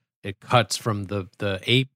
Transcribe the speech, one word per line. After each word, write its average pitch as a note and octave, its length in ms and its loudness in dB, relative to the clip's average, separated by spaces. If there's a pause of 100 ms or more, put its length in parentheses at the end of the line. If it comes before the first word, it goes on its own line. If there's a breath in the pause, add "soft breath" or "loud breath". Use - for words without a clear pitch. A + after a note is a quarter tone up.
(240)
it G2 160 -10
cuts - 360 2
from G#2 280 -4
the, F#2+ 240 -6 (100)
the G2 300 -4
ape C3 280 4